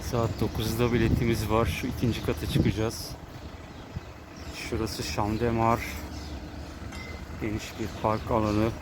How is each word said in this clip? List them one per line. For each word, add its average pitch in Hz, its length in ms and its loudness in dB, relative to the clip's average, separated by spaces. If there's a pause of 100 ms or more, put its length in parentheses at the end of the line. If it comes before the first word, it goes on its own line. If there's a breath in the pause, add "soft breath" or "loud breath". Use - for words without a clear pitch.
(120)
Saat 117 180 4 (120)
dokuzda 113 520 2
biletimiz 113 560 4
var. 113 160 6
Şu - 220 -2
ikinci - 380 0
kata 117 220 -2
çıkacağız. 110 640 2 (1500)
Şurası - 580 -2
Champ 110 260 2
de 117 120 4
Mars. 113 280 6 (1600)
Geniş 107 220 -2 (160)
bir 107 80 -2 (140)
park 110 300 2
alanı. 107 380 6 (120)